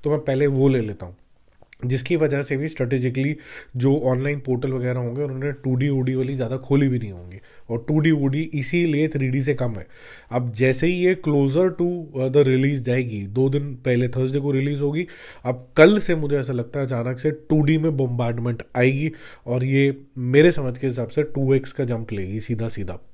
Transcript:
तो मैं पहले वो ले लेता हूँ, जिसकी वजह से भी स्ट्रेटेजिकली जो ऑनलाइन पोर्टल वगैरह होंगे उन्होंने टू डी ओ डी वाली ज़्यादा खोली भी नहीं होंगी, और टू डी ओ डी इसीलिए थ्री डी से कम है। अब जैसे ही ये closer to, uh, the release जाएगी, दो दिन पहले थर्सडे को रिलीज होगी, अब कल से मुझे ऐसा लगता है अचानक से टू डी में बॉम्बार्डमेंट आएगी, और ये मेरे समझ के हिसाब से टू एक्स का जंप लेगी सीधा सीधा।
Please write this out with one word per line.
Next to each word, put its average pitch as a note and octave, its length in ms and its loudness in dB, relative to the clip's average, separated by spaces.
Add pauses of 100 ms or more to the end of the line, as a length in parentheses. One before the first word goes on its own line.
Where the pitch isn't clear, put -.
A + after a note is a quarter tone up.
तो D3 60 0
मैं D3 100 2
पहले C3+ 280 0
वो C#3 200 4
ले B2+ 140 4
लेता G#2 240 -8
हूँ, F2 100 -14 (720)
जिसकी B2+ 300 -2
वजह C#3+ 260 0
से C3+ 160 -4
भी D3 100 -4
स्ट्रेटेजिकली C3+ 720 -2 (400)
जो C3+ 200 4
ऑनलाइन C3+ 420 0
पोर्टल C3 340 -2
वगैरह B2 260 -2
होंगे A#2+ 220 -4
उन्होंने C#3 300 -4
टू C3 240 -2
डी C#3 140 2
ओ C3+ 120 2
डी C3 140 0
वाली C3 200 -2
ज़्यादा B2 220 -4
खोली C#3 300 2
भी B2+ 120 2
नहीं G#2 120 -6
होंगी, F2+ 260 -16 (320)
और A#2+ 180 -4
टू D#3 120 2
डी D#3+ 120 4
ओ C#3 160 2
डी C#3 140 0 (120)
इसीलिए D#3 540 0
थ्री C3+ 220 -2
डी C3+ 120 0
से C3+ 120 0
कम A#2+ 180 -2
है। G2 160 -10 (440)
अब A#2+ 220 -2
जैसे C3 340 2
ही F3 60 2
ये F3+ 340 0
closer C#3+ 380 2
to, F3 380 -2 (140)
uh, C3 120 0
the C#3+ 140 6
release C3+ 340 2
जाएगी, A#2+ 500 -2
दो C3 220 0
दिन C#3 260 -4
पहले B2 320 0
थर्सडे C3 320 -2
को C#3 120 -2
रिलीज C#3 300 -2
होगी, D3+ 260 -2 (380)
अब B2 220 -4 (100)
कल G3 220 8
से F3+ 160 0
मुझे C#3+ 240 0
ऐसा B2 140 -4
लगता B2 260 -4
है C3+ 60 -2
अचानक B2 340 -4
से D#3 120 0
टू D#3 300 0
डी D#3 160 4
में D#3 200 0
बॉम्बार्डमेंट A#2+ 680 -2 (120)
आएगी, C3+ 360 2 (360)
और B2+ 160 -2
ये C3+ 340 2 (200)
मेरे C3+ 340 6
समझ C3+ 260 -2
के C3+ 100 -4
हिसाब A#2+ 200 -4
से D3+ 160 -2
टू C3+ 300 0
एक्स C3 180 0
का C#3 140 -4
जंप A2 260 -4
लेगी G2+ 280 -6
सीधा A2+ 300 -4
सीधा। G2 300 -8 (140)